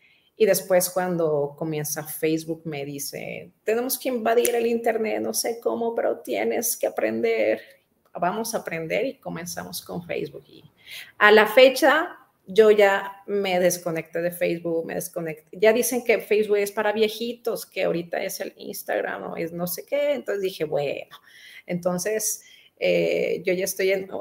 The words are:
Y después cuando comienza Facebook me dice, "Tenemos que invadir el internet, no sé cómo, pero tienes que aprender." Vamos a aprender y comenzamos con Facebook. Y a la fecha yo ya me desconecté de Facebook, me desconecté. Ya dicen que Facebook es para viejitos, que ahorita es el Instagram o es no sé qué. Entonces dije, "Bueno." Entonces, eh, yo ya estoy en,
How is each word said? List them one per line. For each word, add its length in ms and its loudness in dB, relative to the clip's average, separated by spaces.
Y 100 4
después 440 4
cuando 680 0
comienza 460 -4
Facebook 600 -2
me 200 -6
dice, 680 -10
"Tenemos 340 0
que 120 -4
invadir 440 2
el 120 0
internet, 560 0
no 120 -4
sé 260 -4
cómo, 340 -2
pero 260 -2
tienes 560 -2
que 100 -2
aprender." 760 0
Vamos 360 -2
a 40 0
aprender 480 -4
y 120 -8
comenzamos 640 -10
con 240 -10
Facebook. 420 -8
Y 160 -20
a 140 8
la 140 8
fecha 720 6
yo 240 8
ya 560 4
me 340 0
desconecté 640 0
de 80 0
Facebook, 560 -2
me 80 -6
desconecté. 640 -8
Ya 140 6
dicen 320 0
que 160 2
Facebook 380 2
es 140 0
para 200 0
viejitos, 760 -2
que 180 -6
ahorita 380 -2
es 180 -8
el 160 -10
Instagram 760 -6
o 40 -10
es 160 -6
no 140 -6
sé 180 -8
qué. 280 -2
Entonces 300 -4
dije, 220 -4
"Bueno." 520 -4
Entonces, 800 -4
eh, 640 0
yo 80 0
ya 120 -2
estoy 280 -2
en, 160 -2